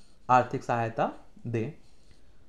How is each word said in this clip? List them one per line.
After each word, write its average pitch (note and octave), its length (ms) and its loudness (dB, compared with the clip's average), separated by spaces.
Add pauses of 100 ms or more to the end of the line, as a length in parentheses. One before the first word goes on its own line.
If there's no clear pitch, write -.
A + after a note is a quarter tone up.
(300)
आर्थिक B2+ 340 6
सहायता A#2+ 480 0 (360)
दें। A#2 240 -2 (760)